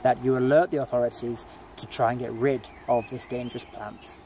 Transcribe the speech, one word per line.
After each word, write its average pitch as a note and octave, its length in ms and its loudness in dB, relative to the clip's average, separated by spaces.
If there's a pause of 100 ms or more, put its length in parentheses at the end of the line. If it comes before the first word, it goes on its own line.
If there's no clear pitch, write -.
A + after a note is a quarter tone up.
that B2 200 2
you C3 140 4
alert C#3+ 320 6
the D3 140 0
authorities A#2+ 640 -2 (300)
to - 100 -8
try A#2+ 240 2
and B2 80 -2
get A#2 140 -6
rid B2 360 0 (180)
of A#2+ 220 2
this B2+ 160 -6
dangerous B2 400 -6
plant. - 480 -12 (120)